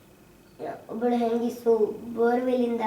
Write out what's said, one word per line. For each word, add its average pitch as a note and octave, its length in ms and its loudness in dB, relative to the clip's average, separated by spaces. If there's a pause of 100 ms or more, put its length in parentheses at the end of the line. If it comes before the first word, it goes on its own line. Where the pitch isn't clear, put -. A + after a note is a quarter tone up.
(880)
ಒಬ್ಬಳು A#3+ 260 0
ಹೆಂಗಸು A3+ 840 0 (140)
ಬೋರ್ವೆಲ್ಲಿಂದ A#3+ 720 2